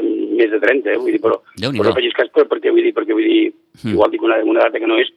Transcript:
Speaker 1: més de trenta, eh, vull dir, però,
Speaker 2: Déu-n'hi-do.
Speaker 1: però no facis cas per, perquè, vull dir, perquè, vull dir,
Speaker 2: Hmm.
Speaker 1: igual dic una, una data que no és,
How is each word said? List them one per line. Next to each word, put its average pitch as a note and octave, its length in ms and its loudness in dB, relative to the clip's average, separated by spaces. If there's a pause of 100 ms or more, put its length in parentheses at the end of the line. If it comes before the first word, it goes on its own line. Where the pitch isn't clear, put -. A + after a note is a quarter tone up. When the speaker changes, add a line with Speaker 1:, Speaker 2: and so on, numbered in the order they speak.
Speaker 1:
més G#2+ 480 -2
de G#2+ 120 0
trenta, A2+ 300 0
eh, G#2 60 0
vull - 140 -2
dir, G#2+ 100 -2
però, A2+ 140 0 (200)
Speaker 2:
Déu-n'hi-do. A#2 260 -2
Speaker 1:
però A2 100 2
no A2+ 60 -4
facis A#2+ 180 -4
cas B2 180 -2
per, D#3 140 4
perquè, - 240 -2
vull A#2 100 4
dir, A#2 120 0
perquè, - 220 -4
vull A2 120 0
dir, A2 260 2 (260)
Speaker 2:
Hmm. A2 140 -4
Speaker 1:
igual G#2 160 4
dic A2+ 100 -6
una, A2+ 220 0
una A2+ 220 2
data A#2 160 -2
que A2+ 60 -4
no A2+ 120 2
és, B2+ 180 0